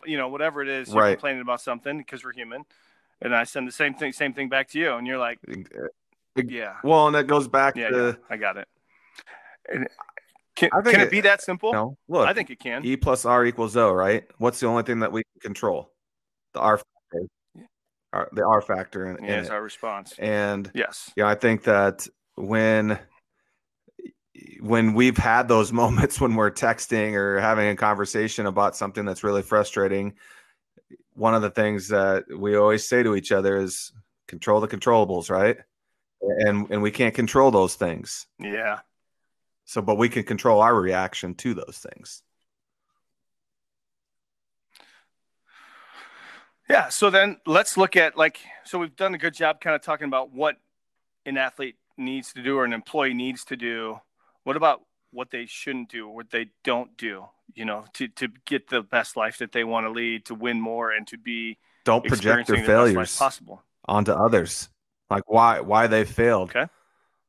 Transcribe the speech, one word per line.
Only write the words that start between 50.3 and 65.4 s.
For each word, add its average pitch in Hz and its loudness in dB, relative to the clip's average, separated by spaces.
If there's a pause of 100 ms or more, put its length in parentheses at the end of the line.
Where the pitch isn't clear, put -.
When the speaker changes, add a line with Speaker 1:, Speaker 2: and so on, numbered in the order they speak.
Speaker 1:
what 147 -2 (720)
an 135 -6
athlete 131 -6 (200)
needs 131 -10
to 123 -16
do 139 -2
or 127 0
an 120 -2
employee 131 -4
needs 127 -8
to 131 -10
do. 113 -8 (440)
What 139 -4
about 151 2 (300)
what 123 -12
they 120 -10
shouldn't 127 -10
do, 110 -14
what 113 -20
they 117 -4 (140)
don't 123 -4
do, 98 -10 (280)
you 110 -12
know, 107 -8 (100)
to, 127 -8
to 120 -8 (180)
get - -4
the 123 -2
best 110 -2
life 110 -4
that 113 -8
they 117 -2
wanna 113 -2
lead, 117 -6
to 117 -12
win 117 -4
more, 113 -6
and 107 -4
to 117 -18
be 113 -10 (260)
Speaker 2:
Don't 117 4
project 117 2
your 117 4
Speaker 1:
experiencing 113 -2
the 110 0
best - -
life 113 6
Speaker 2:
failures 92 -2
Speaker 1:
possible? - -4 (240)
Speaker 2:
onto 104 2
others. 95 2 (420)
Like, 101 -2
why, 113 6